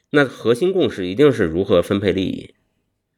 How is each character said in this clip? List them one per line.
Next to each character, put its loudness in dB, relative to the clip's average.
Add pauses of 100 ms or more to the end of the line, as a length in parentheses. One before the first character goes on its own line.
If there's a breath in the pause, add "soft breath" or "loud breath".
(100)
那 2
核 -2
心 -2
共 0
识 -8
一 -6
定 4
是 0
如 -2
何 2
分 -2
配 0
利 0
益， -8 (640)